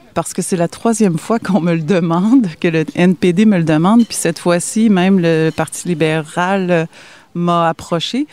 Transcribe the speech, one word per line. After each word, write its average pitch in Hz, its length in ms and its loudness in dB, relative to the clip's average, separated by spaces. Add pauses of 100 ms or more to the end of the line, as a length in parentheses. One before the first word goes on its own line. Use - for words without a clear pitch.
(140)
Parce - 200 -6
que 190 80 -6
c'est 185 140 -4
la 170 140 0
troisième 214 480 0
fois 226 220 -4
qu'on 190 200 -2
me 170 140 0
le 165 80 -2
demande, 180 680 2 (140)
que 180 80 2
le 160 160 0 (100)
N 180 220 2
P 180 160 2
D 214 120 4
me 202 120 4
le 165 80 0
demande, 180 400 4
puis - 100 -12
cette - 240 -4
fois-ci, 185 500 0
même 190 300 4
le 160 300 2
Parti - 400 -6
libéral, 175 800 -2
euh, 165 140 0 (500)
m'a 170 320 0
approché. 175 640 -4